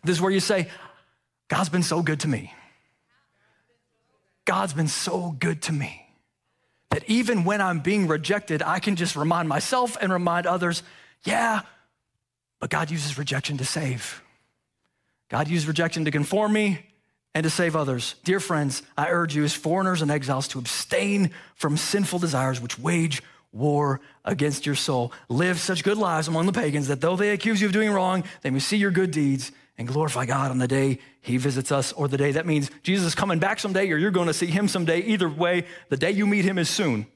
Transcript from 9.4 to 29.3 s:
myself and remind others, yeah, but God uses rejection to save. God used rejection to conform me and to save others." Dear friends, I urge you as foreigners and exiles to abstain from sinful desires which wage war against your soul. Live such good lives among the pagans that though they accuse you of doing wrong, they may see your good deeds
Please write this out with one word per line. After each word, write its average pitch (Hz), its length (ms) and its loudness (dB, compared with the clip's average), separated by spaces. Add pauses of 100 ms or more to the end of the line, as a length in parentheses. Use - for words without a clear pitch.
myself 226 520 0
and 190 120 0
remind 175 340 0
others, 175 360 0 (420)
yeah, 226 380 0 (960)
but 151 100 -6
God 151 220 -2
uses 147 260 -4
rejection 139 420 -4
to 131 60 -2
save. 131 580 -4 (1040)
God 147 200 -2
used 160 200 0
rejection 160 360 -2
to 151 60 0
conform 190 420 0
me 208 340 2 (480)
and 160 100 0
to 160 60 2
save 165 260 0
others." 135 480 -2
Dear 185 160 2
friends, 147 420 0 (160)
I 156 120 0
urge 170 260 0
you 151 80 2
as 151 100 0
foreigners 180 480 0
and 147 80 2
exiles 135 380 0
to - 100 -8
abstain 196 720 0 (240)
from 151 220 0
sinful 180 420 0
desires 131 420 0
which 117 180 -8
wage 160 440 0 (300)
war 143 480 0 (240)
against 147 420 -2
your 147 80 0
soul. 127 380 -2 (160)
Live 170 300 0
such 170 240 -2
good 208 160 2
lives 165 300 0
among 165 180 2
the 196 60 2
pagans 147 360 0
that 139 120 -2
though 170 160 2
they 208 140 2
accuse 208 300 0
you 214 60 2
of 196 60 0
doing 214 180 2
wrong, 185 340 0 (180)
they - 80 -2
may 135 80 0
see 165 180 0
your 202 140 2
good 185 200 2
deeds 139 400 0 (260)